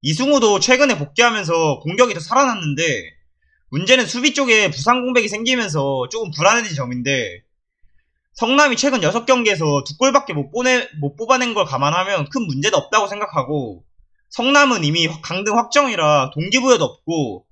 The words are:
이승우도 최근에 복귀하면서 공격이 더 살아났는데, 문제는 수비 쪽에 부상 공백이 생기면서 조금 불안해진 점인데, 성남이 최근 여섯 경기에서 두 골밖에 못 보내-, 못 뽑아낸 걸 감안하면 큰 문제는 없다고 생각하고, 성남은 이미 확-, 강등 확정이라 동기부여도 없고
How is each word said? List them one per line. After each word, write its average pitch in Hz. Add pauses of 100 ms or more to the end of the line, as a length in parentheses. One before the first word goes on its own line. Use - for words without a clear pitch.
이승우도 214
최근에 254
복귀하면서 165
공격이 208
더 -
살아났는데, 190 (880)
문제는 202
수비 247
쪽에 220
부상 214
공백이 247
생기면서 190
조금 220
불안해진 185
점인데, 123 (920)
성남이 262
최근 262
여섯 214
경기에서 175
두 -
골밖에 262
못 143
보내-, 247 (140)
못 143
뽑아낸 240
걸 196
감안하면 156
큰 220
문제는 156
없다고 208
생각하고, 147 (460)
성남은 254
이미 156
확-, -
강등 202
확정이라 190
동기부여도 208
없고 131